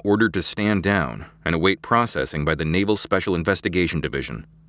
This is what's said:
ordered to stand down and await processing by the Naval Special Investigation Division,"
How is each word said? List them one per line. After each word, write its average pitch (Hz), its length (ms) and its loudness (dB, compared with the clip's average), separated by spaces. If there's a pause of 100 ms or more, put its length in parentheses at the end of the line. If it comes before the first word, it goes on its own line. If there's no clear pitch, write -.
ordered 104 300 2
to 95 80 0
stand 104 420 0
down 82 420 0 (200)
and 85 100 0
await 90 260 2
processing 85 640 0
by 78 120 2
the 76 100 -4
Naval 98 320 2
Special 95 360 0
Investigation 87 680 0
Division," 67 440 -6 (240)